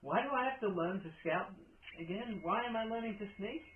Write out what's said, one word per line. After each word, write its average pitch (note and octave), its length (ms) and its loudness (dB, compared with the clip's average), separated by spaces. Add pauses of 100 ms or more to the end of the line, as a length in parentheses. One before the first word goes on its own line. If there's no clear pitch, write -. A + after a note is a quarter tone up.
Why D3+ 240 4
do C4+ 80 0
I C4 180 4
have C4+ 120 -2
to G#3+ 80 4
learn F3+ 340 2
to D#3+ 160 -8
scout E3+ 320 0 (480)
again? G3 420 -4
Why F#3+ 220 2
am A#3+ 120 0
I A3+ 100 2
learning A3+ 340 -2
to G#3 80 -6 (100)
sneak? A#3 240 -4 (140)